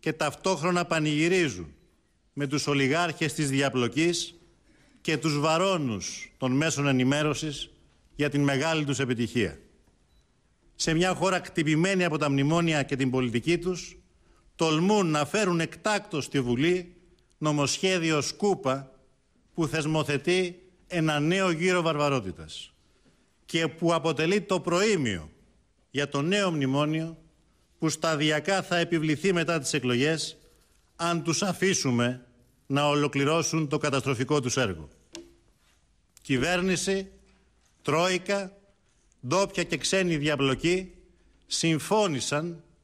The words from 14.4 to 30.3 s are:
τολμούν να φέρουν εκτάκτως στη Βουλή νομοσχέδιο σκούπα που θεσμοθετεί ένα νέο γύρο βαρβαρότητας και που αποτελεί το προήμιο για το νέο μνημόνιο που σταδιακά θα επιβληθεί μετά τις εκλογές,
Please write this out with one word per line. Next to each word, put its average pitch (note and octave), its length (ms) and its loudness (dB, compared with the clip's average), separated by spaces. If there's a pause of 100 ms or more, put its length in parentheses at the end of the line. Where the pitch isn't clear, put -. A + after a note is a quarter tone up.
τολμούν E3+ 540 2
να D3 140 2
φέρουν F3+ 360 0
εκτάκτως F3+ 640 -2
στη C#3 160 -2
Βουλή D3+ 540 0 (440)
νομοσχέδιο D#3 840 0
σκούπα C#3 720 -2 (640)
που D#3+ 120 0
θεσμοθετεί D#3 960 0 (240)
ένα D#3 340 0
νέο F3+ 300 2
γύρο F3 320 2
βαρβαρότητας C#3 880 -2 (720)
και E3 240 -2
που E3+ 260 0
αποτελεί E3 460 0
το F#3 200 -2
προήμιο E3 680 0 (600)
για C#3 180 -4
το C#3+ 140 -2
νέο F#3+ 280 0
μνημόνιο D3+ 680 -2 (600)
που D#3+ 100 0
σταδιακά D#3 720 0
θα F3 140 -2
επιβληθεί E3 560 0
μετά E3+ 260 0
τις C3 140 -4
εκλογές, C#3 680 0 (580)